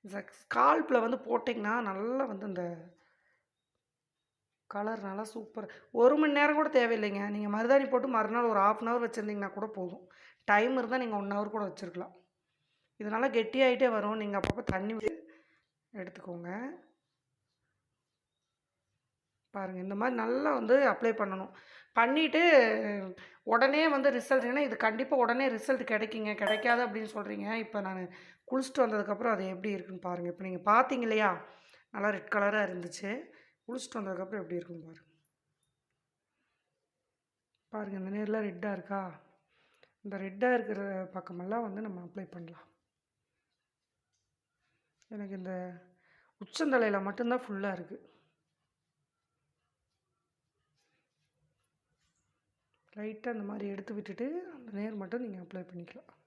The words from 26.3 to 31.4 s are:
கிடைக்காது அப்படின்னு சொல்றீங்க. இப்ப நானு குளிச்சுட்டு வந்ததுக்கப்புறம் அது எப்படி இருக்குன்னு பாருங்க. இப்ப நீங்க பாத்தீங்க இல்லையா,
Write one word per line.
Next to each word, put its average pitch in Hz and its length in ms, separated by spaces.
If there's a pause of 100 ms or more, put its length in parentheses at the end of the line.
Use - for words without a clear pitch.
கிடைக்காது 214 440
அப்படின்னு 214 280
சொல்றீங்க. 208 340 (160)
இப்ப 220 220
நானு 185 160 (460)
குளிச்சுட்டு 262 360
வந்ததுக்கப்புறம் 214 500
அது 190 100 (100)
எப்படி 190 200
இருக்குன்னு 180 320
பாருங்க. 175 260
இப்ப 175 140
நீங்க 180 140 (100)
பாத்தீங்க 247 360
இல்லையா, 214 240 (640)